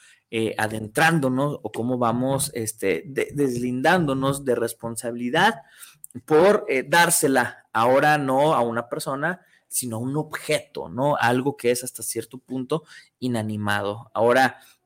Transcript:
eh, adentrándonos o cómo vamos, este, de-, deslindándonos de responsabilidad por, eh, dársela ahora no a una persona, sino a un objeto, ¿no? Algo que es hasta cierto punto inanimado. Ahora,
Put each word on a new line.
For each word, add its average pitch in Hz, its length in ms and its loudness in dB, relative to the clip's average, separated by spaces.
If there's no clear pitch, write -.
eh, 113 280 -2
adentrándonos 131 1040 0
o 113 100 -8
cómo 123 260 -2
vamos, 127 560 0
este, 98 520 -2
de-, 131 280 -6
deslindándonos 135 1080 0
de 123 100 2
responsabilidad 120 1080 -2
por, 175 440 4
eh, 135 180 0
dársela 143 840 2
ahora 135 460 4
no 143 360 2
a 123 60 2
una 117 280 -2
persona, 151 540 -6
sino 117 280 -6
a 113 40 -4
un 131 160 -4
objeto, 151 720 -6
¿no? 131 280 0
Algo 127 400 0
que 120 140 0
es 123 140 -2
hasta - 180 -12
cierto - 360 -8
punto 127 460 -6
inanimado. 107 920 -4
Ahora, 120 460 2